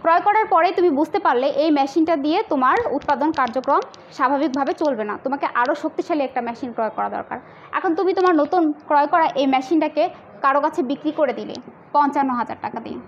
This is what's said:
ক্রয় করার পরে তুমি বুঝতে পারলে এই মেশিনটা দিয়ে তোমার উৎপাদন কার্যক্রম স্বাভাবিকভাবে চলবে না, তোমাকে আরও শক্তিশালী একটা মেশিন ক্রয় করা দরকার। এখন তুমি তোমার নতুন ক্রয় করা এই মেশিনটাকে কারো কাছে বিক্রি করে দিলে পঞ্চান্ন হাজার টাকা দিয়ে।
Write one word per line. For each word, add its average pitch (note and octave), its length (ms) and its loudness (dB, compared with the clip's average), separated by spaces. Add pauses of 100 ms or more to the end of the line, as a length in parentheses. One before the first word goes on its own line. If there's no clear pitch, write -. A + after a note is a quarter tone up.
ক্রয় E4 260 4
করার G#4+ 260 2
পরে E4+ 140 4 (100)
তুমি F4+ 120 4 (100)
বুঝতে D#4+ 260 0
পারলে C4+ 220 2 (160)
এই E4 60 2 (100)
মেশিনটা D#4+ 360 2 (100)
দিয়ে D#4 140 2 (120)
তোমার C#4 260 2 (200)
উৎপাদন C#4+ 320 0 (100)
কার্যক্রম C4 420 0 (360)
স্বাভাবিকভাবে C#4 640 0
চলবে C4 280 0
না, G3+ 140 -6
তোমাকে C4+ 220 -4 (160)
আরও B3+ 120 0 (100)
শক্তিশালী D#4 440 -4
একটা C4 200 -4
মেশিন A#3+ 280 -10
ক্রয় A3 220 -2
করা G3+ 200 -4
দরকার। - 200 -8 (400)
এখন F4+ 180 0
তুমি F#4+ 220 0
তোমার F4+ 240 4
নতুন D#4+ 200 2 (260)
ক্রয় D4 260 4
করা E4 120 4 (160)
এই C#4+ 120 2
মেশিনটাকে D4+ 500 0 (400)
কারো C4+ 220 4
কাছে D4+ 160 -2 (100)
বিক্রি C#4+ 280 -4
করে C4+ 200 2
দিলে G#3+ 160 -10 (400)
পঞ্চান্ন C#4 440 2
হাজার A3+ 260 -6
টাকা A3 200 -8
দিয়ে। G#3+ 220 -10